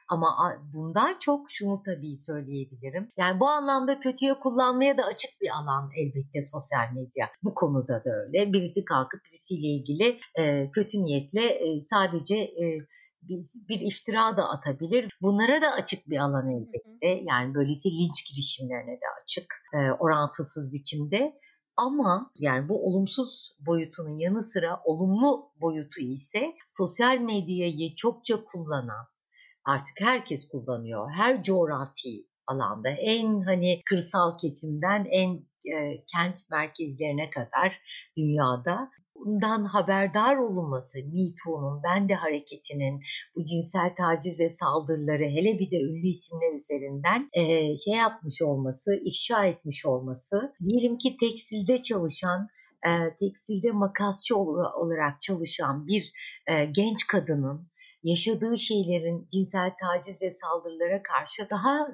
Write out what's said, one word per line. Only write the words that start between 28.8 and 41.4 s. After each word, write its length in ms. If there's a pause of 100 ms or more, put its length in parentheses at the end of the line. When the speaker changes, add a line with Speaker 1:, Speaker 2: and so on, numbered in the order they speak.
Speaker 1:
artık 360
herkes 460
kullanıyor. 640
Her 320
coğrafi 840 (200)
alanda, 420
en 520
hani 440
kırsal 520
kesimden 760
en, 200 (440)
e, 280 (100)
kent 260 (120)
merkezlerine 800
kadar 520 (360)
dünyada 720 (300)
bundan 460
haberdar 720
olunması, 600
Me 260 (200)